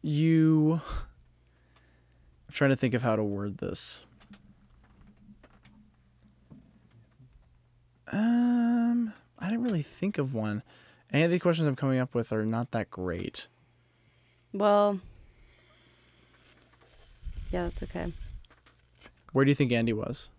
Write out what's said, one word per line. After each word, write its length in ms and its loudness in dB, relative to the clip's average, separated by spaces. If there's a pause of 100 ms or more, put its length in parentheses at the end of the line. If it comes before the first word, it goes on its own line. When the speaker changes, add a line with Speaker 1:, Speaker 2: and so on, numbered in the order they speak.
Speaker 1:
you, 760 4 (1700)
I'm 60 -20
trying 160 2
to 60 4
think 180 0
of 80 0
how 140 2
to 80 0
word 340 -4
this. 480 -8 (4000)
Um, 1000 2 (260)
I 100 -6
didn't 140 -2
really 180 0
think 380 -4
of 160 -4
one. 260 -2 (500)
Any 120 4
of 80 4
the 80 2
questions 280 2
I'm 80 0
coming 220 0
up 160 -2
with 180 -2
are 140 0
not 260 -2
that 200 -4
great. 560 -6 (1040)
Speaker 2:
Well, 460 4 (2500)
yeah, 140 -4
that's 200 -8
okay. 300 -8 (1200)
Speaker 1:
Where 100 4
do 60 4
you 60 4
think 160 0
Andy 200 2
was? 480 -6